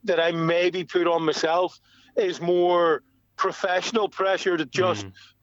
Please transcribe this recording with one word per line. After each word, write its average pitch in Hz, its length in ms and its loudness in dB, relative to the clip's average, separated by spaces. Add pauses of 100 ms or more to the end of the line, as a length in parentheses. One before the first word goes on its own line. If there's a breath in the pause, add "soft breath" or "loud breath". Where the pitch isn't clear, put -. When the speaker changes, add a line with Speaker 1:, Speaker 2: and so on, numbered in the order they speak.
Speaker 1:
that 180 160 0
I 165 140 2
maybe 170 500 0
put 175 240 0
on 170 160 0
myself 160 560 -2 (380 soft breath)
is 180 240 -2
more 175 600 2 (340)
professional 185 720 -2
pressure 190 480 0
to 156 80 -2
just 156 400 -2
Speaker 2:
Mm. 95 80 -18 (280 loud breath)